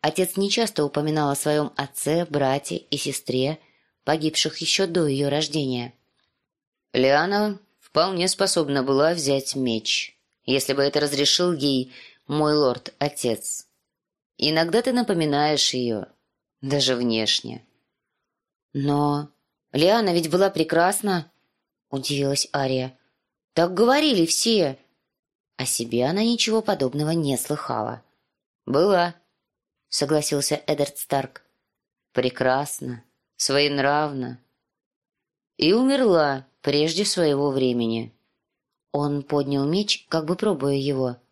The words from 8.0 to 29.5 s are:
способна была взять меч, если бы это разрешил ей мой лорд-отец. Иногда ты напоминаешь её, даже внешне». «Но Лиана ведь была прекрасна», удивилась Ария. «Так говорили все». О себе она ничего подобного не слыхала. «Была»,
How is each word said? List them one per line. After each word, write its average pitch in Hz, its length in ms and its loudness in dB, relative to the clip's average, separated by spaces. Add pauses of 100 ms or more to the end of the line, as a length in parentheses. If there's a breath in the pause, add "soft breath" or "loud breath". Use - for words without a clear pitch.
способна 151 560 0
была 139 300 4
взять 139 420 -2
меч, 117 600 -2 (280)
если 135 300 0
бы 139 80 0
это 143 180 2
разрешил 147 520 0
ей 135 400 -2 (360 loud breath)
мой 151 260 2
лорд-отец. - 1120 -2 (680)
Иногда 165 440 2
ты 254 120 0
напоминаешь 151 840 0
её, 120 320 -2 (560)
даже 135 320 0
внешне». 113 680 -2 (1080)
«Но 143 560 0 (440)
Лиана 190 420 2
ведь 165 160 0
была 185 200 2
прекрасна», 175 800 0 (600)
удивилась 139 640 -2
Ария. 131 420 -2 (600)
«Так 175 160 2
говорили 247 500 4
все». 165 540 0 (760)
О 127 100 -6
себе 120 380 -2
она 175 180 0
ничего 226 400 0
подобного 147 480 0
не 151 260 0
слыхала. 117 680 -6 (640)
«Была», 175 500 2 (720)